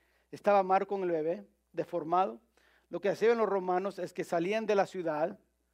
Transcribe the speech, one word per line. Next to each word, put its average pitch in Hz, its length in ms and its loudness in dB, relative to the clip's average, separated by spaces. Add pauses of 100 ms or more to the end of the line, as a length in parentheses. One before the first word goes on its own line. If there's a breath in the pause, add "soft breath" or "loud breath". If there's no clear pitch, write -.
(320 soft breath)
estaba 202 320 2
mal 190 200 2
con 196 200 -4
el 175 80 -2
bebé, 165 340 -2 (240)
deformado, 175 720 -2 (480 soft breath)
lo 170 120 -8
que 196 80 -2
hacían 226 300 2
los 220 100 2
romanos 185 520 -2
es 175 120 -8
que 180 120 -6
salían 196 420 -2
de 208 80 2
la 190 120 4
ciudad, 165 520 -4 (360)